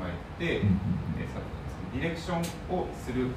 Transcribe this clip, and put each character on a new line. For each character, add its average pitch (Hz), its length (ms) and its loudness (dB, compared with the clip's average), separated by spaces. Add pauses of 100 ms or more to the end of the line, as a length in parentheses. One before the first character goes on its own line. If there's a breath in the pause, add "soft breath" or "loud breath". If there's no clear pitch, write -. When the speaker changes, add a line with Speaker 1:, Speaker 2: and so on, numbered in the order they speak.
Speaker 1:
え 85 400 -4
て、 - 160 2
Speaker 2:
う 101 40 6
ん - 20 8
う - 20 8
ん 90 40 8
う 85 40 6
ん。 - 20 0 (380)
Speaker 1:
え - 80 -2
ー、 - 80 -6
さ-、 - 80 -4 (520)
デ 131 60 -2
ィ 151 40 2
レ 170 80 2
ク 165 60 -2
シ - 120 -4
ョ 175 60 2
ン 170 40 2
を 175 540 0
す - 200 -4
る 127 240 4